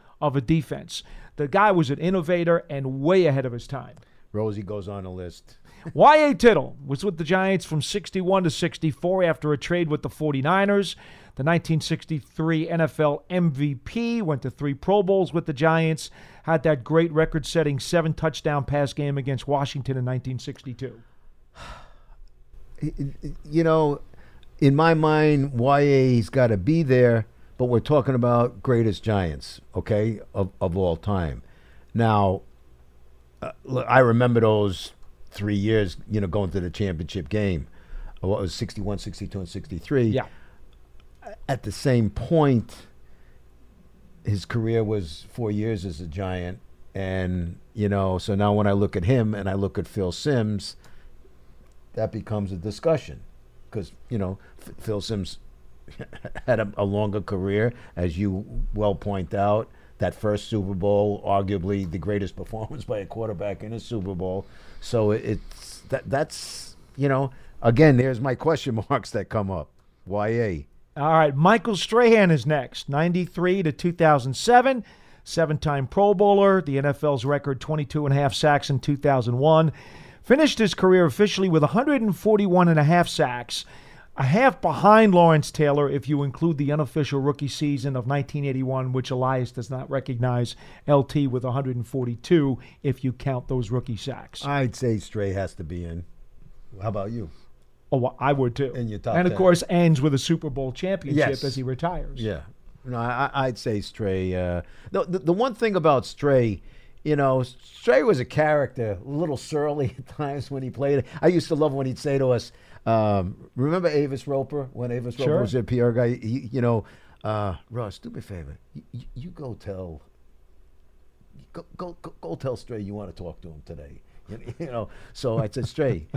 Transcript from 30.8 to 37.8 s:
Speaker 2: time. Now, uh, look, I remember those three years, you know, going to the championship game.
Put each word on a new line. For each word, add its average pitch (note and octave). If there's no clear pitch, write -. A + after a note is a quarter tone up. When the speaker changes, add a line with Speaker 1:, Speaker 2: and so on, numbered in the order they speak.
Speaker 2:
time. E2+
Now, G#2
uh, -
look, B2+
I A#2+
remember A#2+
those G#2
three G#2
years, G2+
you G#2
know, G2
going F#2+
to F#2+
the F2
championship E2+
game. G2+